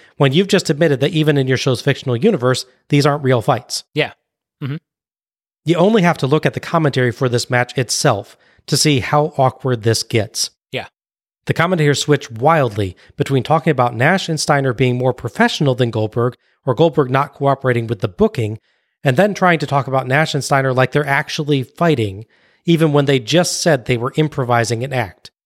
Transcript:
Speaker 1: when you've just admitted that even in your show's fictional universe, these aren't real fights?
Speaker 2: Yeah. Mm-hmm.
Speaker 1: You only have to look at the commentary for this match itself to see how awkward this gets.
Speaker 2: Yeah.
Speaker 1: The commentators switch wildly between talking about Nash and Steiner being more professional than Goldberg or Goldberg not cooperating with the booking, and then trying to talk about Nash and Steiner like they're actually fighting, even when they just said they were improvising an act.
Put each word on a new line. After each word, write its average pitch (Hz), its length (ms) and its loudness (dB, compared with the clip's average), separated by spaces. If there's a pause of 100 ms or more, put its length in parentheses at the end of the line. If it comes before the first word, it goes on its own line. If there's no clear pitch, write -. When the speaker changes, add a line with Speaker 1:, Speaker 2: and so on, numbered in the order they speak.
(180)
Speaker 1:
when 139 140 2
you've 185 160 2
just 175 220 0
admitted 147 300 0
that 147 100 0
even 156 260 2
in 131 120 0
your 131 80 2
show's 123 260 -2
fictional 131 340 -2
universe, 127 480 0 (260)
these 143 160 4
aren't 147 180 0
real 127 180 2
fights? - 500 -4
Speaker 2:
Yeah. 147 200 -2 (500)
Mm-hmm. 143 140 -6 (880)
Speaker 1:
You 170 120 0
only 202 260 4
have 170 160 2
to 143 100 -2
look 151 180 2
at 135 80 -2
the - 60 -8
commentary 135 500 0
for 127 180 -2
this 120 220 -2
match 123 260 -2
itself 120 600 -2 (300)
to 151 100 -2
see 139 240 2
how 151 360 -2
awkward 127 460 0
this 113 220 0
gets. - 460 -4 (200)
Speaker 2:
Yeah. 120 160 -8 (600)
Speaker 1:
The 135 80 0
commentators 160 460 0
switch 147 300 -2
wildly 117 640 0 (200)
between 135 260 -2
talking 156 300 0
about 123 240 0
Nash 156 320 0
and 160 100 -4
Steiner 139 340 0
being 123 240 0
more 127 160 0
professional 147 640 0
than 120 160 0
Goldberg 117 460 -2 (280)
or 131 100 0
Goldberg 156 360 2
not 139 240 0
cooperating 127 540 0
with 113 120 -6
the 113 80 -4
booking, 113 500 -2 (440)
and 131 140 2
then 196 180 2
trying 175 240 2
to 147 80 -6
talk 139 200 -2
about 131 200 -2
Nash 143 280 0
and 139 100 -2
Steiner 135 280 0
like 127 200 0
they're 147 140 0
actually 143 560 -2
fighting, 117 640 -2 (400)
even 160 280 2
when 143 120 4
they 139 140 2
just 151 420 0
said 143 240 0
they 123 140 -2
were 123 180 -6
improvising 120 680 0
an 139 80 -10
act. 113 380 -8 (160)